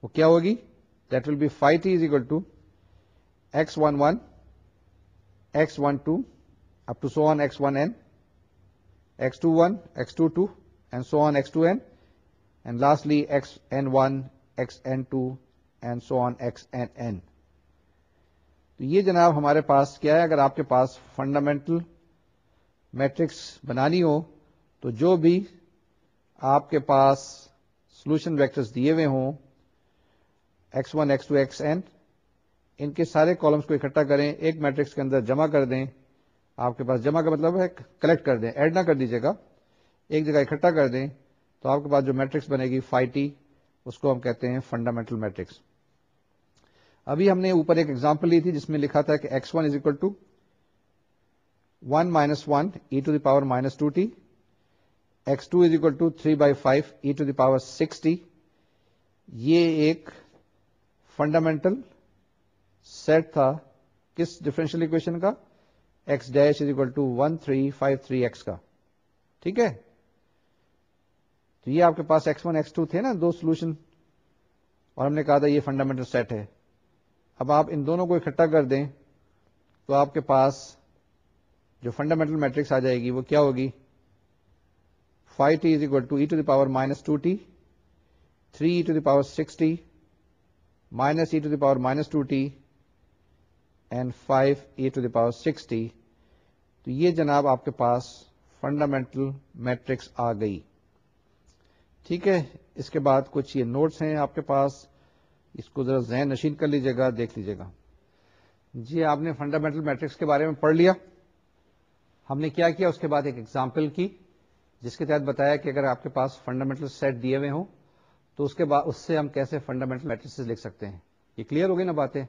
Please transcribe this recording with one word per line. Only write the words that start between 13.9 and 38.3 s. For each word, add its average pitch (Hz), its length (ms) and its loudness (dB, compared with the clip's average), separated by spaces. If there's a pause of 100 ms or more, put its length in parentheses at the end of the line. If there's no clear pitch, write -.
one, 135 260 2 (400)
X - 280 -8
N 131 260 -4
two, 131 260 -4 (460)
and 120 180 -8
so 135 160 -4
on 123 220 -2
X - 340 -8
N 123 240 -6
N. 110 240 -8 (1600)
تو 135 60 -10
یہ 160 180 2
جناب 175 360 4
ہمارے 147 240 4
پاس 139 380 2
کیا 151 180 4
ہے؟ 170 60 6
اگر 156 140 2
آپ 139 180 4
کے 156 80 -4
پاس 131 340 2 (180)
فنڈامنٹل 143 600 -2 (1160)
میٹرکس 139 460 -2 (280)
بنانی 143 360 0
ہو 151 160 2 (640)
تو 127 60 -4
جو 147 280 2
بھی 170 220 4 (1000)
آپ 139 280 2
کے 156 100 0 (120)
پاس 135 280 6 (840)
سولوشن 151 360 -2
ویکٹرز 127 360 0
دیے 131 160 2
ہوئے 160 140 2
ہوں، 131 260 0 (1400)
ایکس 131 220 -6
ون، 147 160 2
ایکس 135 160 0
ٹو، 147 80 0
ایکس 135 260 0
این، 151 200 -2 (1000)
ان 143 120 -6
کے 165 140 -2
سارے 160 360 2
کالمز 151 240 2
کو 160 80 -2
اکٹھا 143 300 0
کریں، 143 280 2
ایک 160 300 -2
میٹرکس 143 320 -2
کے 147 80 -6
اندر 135 240 2
جمع 135 220 2
کر 147 180 2
دیں۔ 131 200 -4 (720)
آپ 123 200 -4
کے 135 60 -8
پاس 123 200 -2
جمع 151 180 2
کا 160 80 2
مطلب 160 300 0
ہے 185 80 0 (320)
کلیکٹ 151 260 2
کر 127 120 2